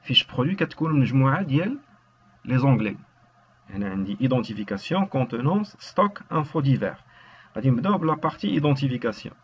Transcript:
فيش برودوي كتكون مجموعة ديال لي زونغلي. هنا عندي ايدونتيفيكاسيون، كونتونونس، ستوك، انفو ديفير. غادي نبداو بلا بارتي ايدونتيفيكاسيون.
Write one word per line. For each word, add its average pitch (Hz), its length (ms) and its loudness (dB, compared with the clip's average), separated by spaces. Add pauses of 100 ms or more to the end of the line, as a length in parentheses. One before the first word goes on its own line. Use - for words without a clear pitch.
فيش - 220 0
برودوي 127 300 0
كتكون 160 460 0
مجموعة 135 420 4
ديال 180 360 0 (640)
لي 123 140 0
زونغلي. 113 380 2 (760)
هنا 98 200 -4
عندي 98 300 -4
ايدونتيفيكاسيون، 123 880 -2
كونتونونس، 135 720 -2
ستوك، - 440 -2 (100)
انفو 156 280 -2
ديفير. 131 340 2 (640)
غادي 127 140 0
نبداو 170 280 2
بلا 160 160 0
بارتي 160 360 -4
ايدونتيفيكاسيون. 135 920 0